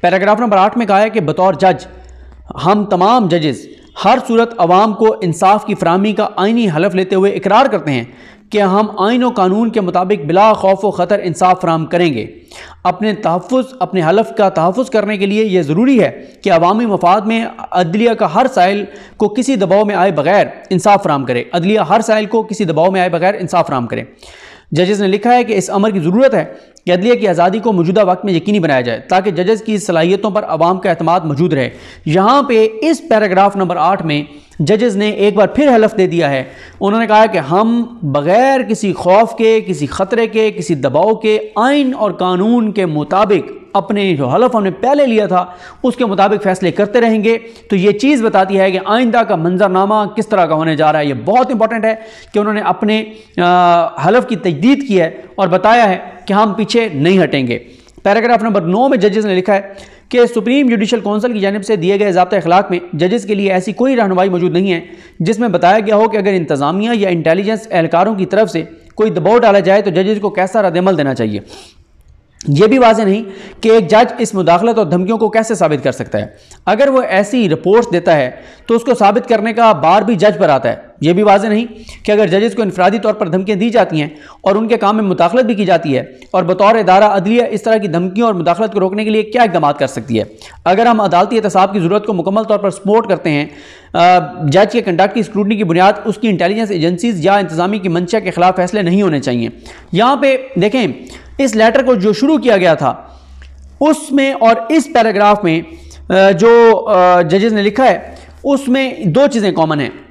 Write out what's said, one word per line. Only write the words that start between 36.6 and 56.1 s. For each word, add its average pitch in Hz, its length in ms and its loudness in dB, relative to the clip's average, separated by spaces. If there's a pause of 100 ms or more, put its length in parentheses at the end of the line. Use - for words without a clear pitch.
उन्होंने 214 260 0
कहा 214 180 4
कि 190 120 -2
हम 220 680 -2
बग़ैर 202 580 0
किसी 202 300 -4
खौफ 214 400 0
के, 220 280 2
किसी 165 260 -6
ख़तरे 226 400 -4
के, 220 240 -2
किसी 165 260 -4
दबाव 143 380 0
के 214 240 0 (200)
आइन 262 340 0
और 214 200 -4
कानून 208 580 0
के 190 140 -2
मुताबिक 175 720 -2 (180)
अपने 196 380 -2
जो 139 140 -2
हलफ 233 280 0
हमने 202 180 0
पहले 277 320 0
लिया 214 220 2
था 180 140 0 (420)
उसके 247 220 0
मुताबिक 208 360 0
फ़ैसले 185 300 -2
करते 202 280 0
रहेंगे। 226 380 0 (320)
तो 208 60 0
ये 196 180 2
चीज़ 254 300 0
बताती 196 320 0
है 190 160 2
कि 185 60 -4 (100)
आइंदा 233 360 2
का 208 140 -2
मंजरनामा 185 680 0
किस 208 240 -6
तरह 190 160 2
का 160 100 -2
होने 160 200 -2
जा 151 160 2
रहा 156 100 0
है। 147 60 -2
ये 143 60 -2
बहुत 208 380 -2
इंपॉर्टेंट 220 340 -2
है 220 80 0 (400)
कि 208 60 0
उन्होंने 208 240 -2
अपने, 208 360 -2 (400)
अ, 175 600 2
हलफ 196 260 2
की 220 120 -4
तजदीद 190 460 0
की 208 140 0
है 165 160 0 (260)
और 190 100 0
बताया 214 360 2
है 185 160 -2 (260)